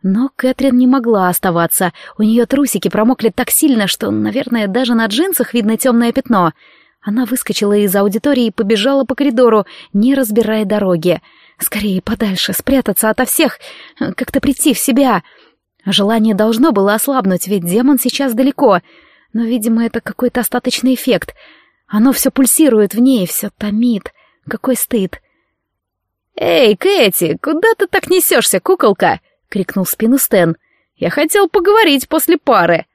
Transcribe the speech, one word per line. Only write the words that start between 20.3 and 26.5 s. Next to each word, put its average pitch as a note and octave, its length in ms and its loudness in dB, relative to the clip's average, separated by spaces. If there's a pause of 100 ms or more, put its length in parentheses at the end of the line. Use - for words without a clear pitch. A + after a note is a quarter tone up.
остаточный - 540 -2
эффект. A3+ 400 -2 (520)
Оно A3+ 260 2
всё - 180 0
пульсирует A#3+ 640 2
в A3 60 -2
ней, B3 260 2
всё - 300 -8
томит. G#3 560 -2 (360)
Какой B3 280 -4
стыд. - 440 -4 (1160)
"Эй, D4+ 380 2